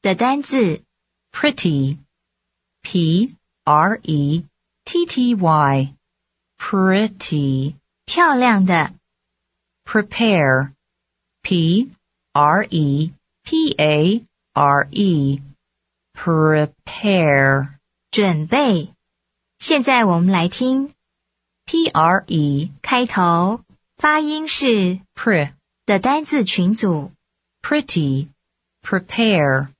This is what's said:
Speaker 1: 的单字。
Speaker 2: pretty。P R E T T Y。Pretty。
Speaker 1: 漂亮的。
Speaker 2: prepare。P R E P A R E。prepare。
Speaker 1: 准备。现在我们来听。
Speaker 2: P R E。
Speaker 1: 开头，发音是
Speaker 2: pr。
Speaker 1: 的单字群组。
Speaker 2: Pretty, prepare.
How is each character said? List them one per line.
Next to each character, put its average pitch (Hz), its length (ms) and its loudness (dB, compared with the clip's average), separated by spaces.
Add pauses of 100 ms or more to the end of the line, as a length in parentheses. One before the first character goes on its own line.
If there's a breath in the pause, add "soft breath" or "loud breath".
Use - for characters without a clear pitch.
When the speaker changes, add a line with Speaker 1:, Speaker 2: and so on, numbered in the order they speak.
Speaker 1:
的 190 140 0
单 262 280 -2
字。 220 400 -2 (480)
Speaker 2:
pretty。 147 680 -2 (840)
P 175 540 0 (280)
R 156 400 2
E 151 420 -2 (400)
T 349 200 -2
T 247 300 0
Y。 147 600 2 (640)
Pretty。 185 1160 -2 (300)
Speaker 1:
漂 330 300 2
亮 233 300 2
的。 170 280 0 (920)
Speaker 2:
prepare。 160 880 0 (680)
P 180 500 0 (420)
R 147 360 2
E 151 440 -2 (300)
P 320 280 -2
A 151 540 0 (280)
R 143 380 0
E。 143 500 0 (720)
prepare。 151 1600 0 (360)
Speaker 1:
准 170 360 0
备。 226 460 0 (680)
现 294 240 0
在 247 220 2
我 175 140 2
们 185 120 2
来 175 160 0
听。 262 460 -2 (720)
Speaker 2:
P 330 220 0
R 165 400 2
E。 147 440 -2 (100)
Speaker 1:
开 247 240 -2
头， 180 560 0 (340)
发 302 240 0
音 311 280 -6
是 202 520 0 (160)
Speaker 2:
pr。 165 380 -2 (320)
Speaker 1:
的 196 140 2
单 285 260 0
字 277 180 0
群 185 320 0
组。 165 360 -4 (500)
Speaker 2:
Pretty, 156 680 -2 (520)
prepare. 170 880 -2 (100)